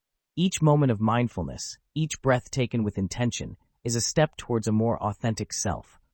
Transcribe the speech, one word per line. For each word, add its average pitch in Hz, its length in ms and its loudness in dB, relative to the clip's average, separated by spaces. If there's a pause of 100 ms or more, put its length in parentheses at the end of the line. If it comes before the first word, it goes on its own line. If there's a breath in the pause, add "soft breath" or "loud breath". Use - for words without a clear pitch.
(360)
Each 180 260 0
moment 147 280 6
of 107 120 0
mindfulness, 110 720 -2 (180)
each 151 280 -4
breath 127 280 2
taken 120 320 0
with 104 140 -2
intention, 104 600 -4 (260)
is 120 100 -2
a 117 60 0
step - 380 0
towards 117 280 -2
a 110 60 2
more 110 300 2
authentic 104 500 -2
self, - 480 -6 (140)